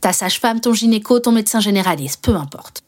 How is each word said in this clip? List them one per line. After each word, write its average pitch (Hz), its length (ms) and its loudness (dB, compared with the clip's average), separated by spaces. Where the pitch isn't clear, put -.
ta 185 120 0
sage-femme, 226 480 -2
ton 240 120 2
gynéco, 226 460 2
ton 240 140 0
médecin 226 280 0
généraliste, 185 640 -2
peu 226 140 2
importe. - 520 -10